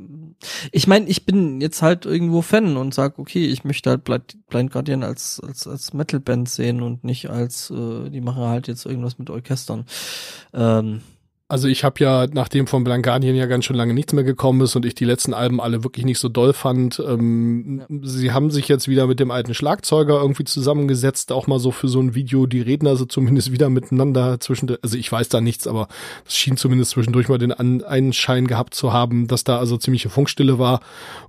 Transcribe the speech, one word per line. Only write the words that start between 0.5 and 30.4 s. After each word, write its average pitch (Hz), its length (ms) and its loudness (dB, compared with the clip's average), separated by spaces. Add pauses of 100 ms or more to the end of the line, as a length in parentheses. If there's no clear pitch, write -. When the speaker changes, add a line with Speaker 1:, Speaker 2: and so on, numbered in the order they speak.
Speaker 1:
Ich 170 160 2
mein, 196 200 4
ich - 180 -2
bin 175 340 2
jetzt 151 220 -4
halt 170 240 2
irgendwo 170 360 0
Fan 196 360 2
und 131 160 -2
sag, 139 260 -2
okay, 160 260 -2
ich 127 200 -2
möchte 139 240 -2
halt 127 160 2
Blind, - 320 -6 (100)
Blind 123 240 -2
Guardian 135 320 -4
als, - 420 -8
als, - 220 -12
als - 260 -12
Metal-Band 131 560 -2
sehen 120 320 -2
und 120 220 -6
nicht 127 260 -6
als, 120 420 -6
äh, 117 380 -8
die 139 120 -10
machen 123 220 -4
halt 120 240 -2
jetzt 117 180 -10
irgendwas 123 340 -6
mit 123 100 -12
Orchestern. 123 560 -8 (680)
Ähm, 110 480 0 (500)
Speaker 2:
Also 135 160 0
ich 135 160 0
hab 139 160 0
ja, 131 320 4
nachdem 139 360 0
von 131 160 2
Blind 123 200 0
Guardian 131 320 2
ja 127 120 2
ganz 123 180 0
schön 135 100 -2
lange 117 200 2
nichts 143 180 -2
mehr 143 100 2
gekommen 131 380 2
ist 127 140 2
und 120 100 2
ich 120 80 -2
die - 120 -4
letzten 120 280 0
Alben 120 260 0
alle 117 240 -2
wirklich 123 220 -6
nicht 127 140 0
so 123 100 -2
doll 123 240 4
fand, 127 500 0
ähm, 117 760 0 (100)
Speaker 1:
Ja. 147 140 -8
Speaker 2:
sie 127 280 -2
haben 139 200 2
sich 143 160 -2
jetzt 139 200 2
wieder 131 200 4
mit 131 120 2
dem 127 120 2
alten 120 240 -4
Schlagzeuger 151 680 2
irgendwie 139 220 0
zusammengesetzt, 135 880 0
auch 131 160 -2
mal 135 100 2
so 127 140 2
für - 160 -2
so 127 140 2
ein 127 120 2
Video, 131 320 2
die 123 160 0
reden 143 240 0
also 131 200 2
zumindest 127 460 2
wieder 131 200 2
miteinander 127 680 2
zwischen, 127 440 -2
also 107 120 -2
ich 127 160 -6
weiß 117 180 -2
da 117 120 2
nichts, 117 240 0
aber 110 220 -4 (400)
es - 80 -6
schien 131 200 2
zumindest 127 360 2
zwischendurch 120 380 2
mal 127 100 4
den 123 120 2
An-, 123 320 0
Anschein 127 640 2
gehabt 123 300 -2
zu 123 180 0
haben, 120 320 2
dass 120 180 -2
da 123 140 2
also 120 200 0
ziemliche 120 340 0
Funkstille 139 480 2